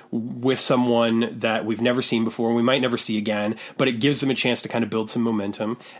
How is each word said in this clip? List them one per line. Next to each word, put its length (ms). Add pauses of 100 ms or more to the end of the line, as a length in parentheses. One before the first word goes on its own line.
(100)
with 480
someone 800
that 260
we've 160
never 220
seen 220
before 240
and 80
we 60
might 200
never 160
see 180
again, 400 (220)
but 100
it 120
gives 200
them 80
a 60
chance 260
to 80
kind 160
of 60
build 180
some 140
momentum 560 (220)